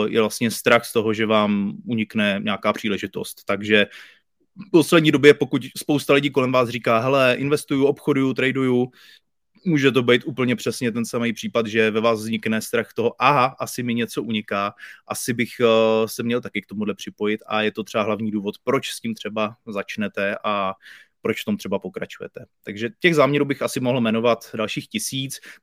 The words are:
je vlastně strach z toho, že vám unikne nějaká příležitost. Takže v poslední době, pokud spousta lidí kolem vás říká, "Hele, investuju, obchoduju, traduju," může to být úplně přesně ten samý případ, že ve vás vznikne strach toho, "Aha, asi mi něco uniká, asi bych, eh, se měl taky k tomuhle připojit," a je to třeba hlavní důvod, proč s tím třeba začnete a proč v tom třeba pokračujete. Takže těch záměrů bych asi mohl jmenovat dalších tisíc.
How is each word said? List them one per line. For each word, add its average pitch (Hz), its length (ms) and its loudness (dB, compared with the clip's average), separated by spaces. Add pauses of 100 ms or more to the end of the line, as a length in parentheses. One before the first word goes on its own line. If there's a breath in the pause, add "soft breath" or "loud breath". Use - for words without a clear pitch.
je 113 120 0
vlastně 107 300 0
strach 117 340 2
z - 80 -12
toho, 110 220 0
že 110 120 0
vám 104 500 2 (100)
unikne 104 560 -2
nějaká 104 300 -2
příležitost. 98 720 -6
Takže 104 420 2 (840 loud breath)
v - 20 -20
poslední 156 420 6
době, 143 220 8
pokud 131 280 -2 (140)
spousta 147 380 0
lidí 139 160 2
kolem 131 220 2
vás 127 160 4
říká, 117 300 0
"Hele, 131 400 2
investuju, 143 460 0
obchoduju, 135 500 0
traduju," 127 560 0 (760 loud breath)
může 139 280 4
to 127 100 2
být 123 220 4
úplně 123 320 -2
přesně 117 360 -4
ten 117 120 -4
samý 120 280 -4
případ, 113 340 -2
že 110 240 2
ve 110 100 -2
vás 113 200 2
vznikne 110 400 -4
strach 117 320 -4
toho, 113 260 -2
"Aha, 131 400 4
asi 123 240 -6
mi 120 120 -2
něco 117 280 -4
uniká, 104 520 -4 (340 loud breath)
asi 127 240 -4
bych, 120 180 -2 (100)
eh, 110 480 4
se - 140 -8
měl 120 180 -2
taky 101 220 -8
k - 40 -20
tomuhle 101 280 -6
připojit," 104 520 -4
a 107 160 -2
je 107 100 0
to 110 120 -8
třeba 110 200 -2
hlavní 107 260 -4
důvod, 101 240 -4 (100)
proč 127 260 -2
s - 100 -10
tím 113 140 -6
třeba 107 420 -6 (100)
začnete 101 800 -4
a 98 300 -2 (520 loud breath)
proč 107 160 -2
v - 20 -20
tom 104 120 -2
třeba 98 220 -4
pokračujete. - 680 -12 (200)
Takže 110 260 -8 (100)
těch 170 140 4
záměrů 143 300 4
bych 139 180 -4
asi 123 180 -4
mohl 127 200 0
jmenovat 113 540 0
dalších 110 340 -6
tisíc. 135 520 -8 (220 loud breath)